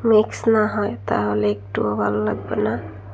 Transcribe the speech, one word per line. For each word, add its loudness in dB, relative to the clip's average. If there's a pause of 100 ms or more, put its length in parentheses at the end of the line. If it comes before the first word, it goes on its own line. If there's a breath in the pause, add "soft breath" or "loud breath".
মিক্স 4
না 4
হয়, -2 (120)
তাহলে 2
একটুও -2
ভালো 0
লাগবে -4
না। 0 (340 loud breath)